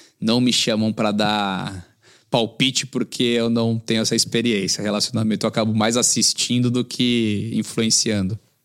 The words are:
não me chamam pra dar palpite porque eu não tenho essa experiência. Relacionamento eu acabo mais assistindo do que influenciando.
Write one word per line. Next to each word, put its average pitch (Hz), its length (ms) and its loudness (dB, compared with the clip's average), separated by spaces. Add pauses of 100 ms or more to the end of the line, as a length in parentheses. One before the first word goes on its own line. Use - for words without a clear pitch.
(220)
não 113 180 2
me 123 140 2
chamam 110 400 0
pra 107 180 0
dar 98 840 -2 (320)
palpite 131 560 0
porque 123 380 -4
eu 117 260 2
não 113 300 2
tenho 113 240 0
essa 117 120 0
experiência. 113 680 0
Relacionamento 107 600 -2
eu 117 40 2
acabo 110 260 0
mais 113 240 2
assistindo 123 720 0
do 123 160 0
que 113 720 0
influenciando. 110 840 0 (280)